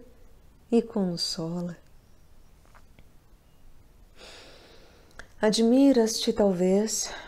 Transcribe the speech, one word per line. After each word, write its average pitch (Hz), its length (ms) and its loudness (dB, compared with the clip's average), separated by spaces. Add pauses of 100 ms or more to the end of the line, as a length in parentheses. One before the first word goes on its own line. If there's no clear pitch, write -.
(720)
e 233 120 4
consola. 175 920 -6 (3750)
Admiras-te, 226 960 2
talvez, 196 760 0 (200)